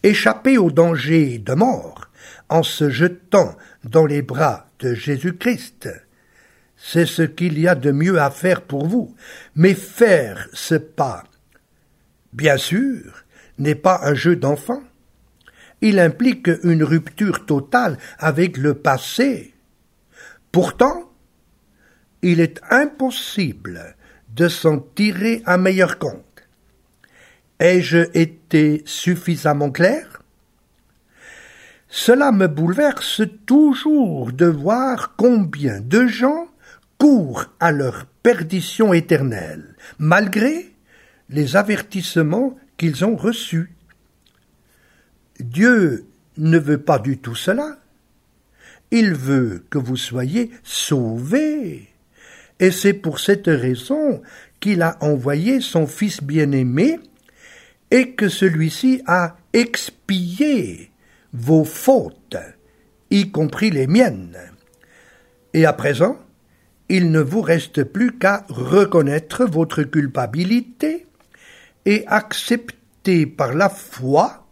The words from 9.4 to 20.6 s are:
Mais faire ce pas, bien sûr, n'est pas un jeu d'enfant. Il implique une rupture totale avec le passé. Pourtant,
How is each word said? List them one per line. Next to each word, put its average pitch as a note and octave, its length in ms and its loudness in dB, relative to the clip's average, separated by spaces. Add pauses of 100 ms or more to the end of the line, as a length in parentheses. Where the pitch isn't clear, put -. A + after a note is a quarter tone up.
Mais F3+ 200 4
faire D3+ 800 0
ce - 220 -2
pas, B2 480 -6 (1080)
bien C#3 240 2
sûr, A#3+ 680 -4 (340)
n'est D3 160 0
pas F3+ 300 2
un D3 100 0
jeu E3+ 220 2
d'enfant. E3 460 -4 (1000)
Il G#3 160 4
implique F3 500 2 (140)
une E3 220 2
rupture E3 600 -2
totale D#3 540 -2 (200)
avec D#3 380 0
le C#3+ 180 0
passé. F#3 800 -2 (960)
Pourtant, - 640 0 (1120)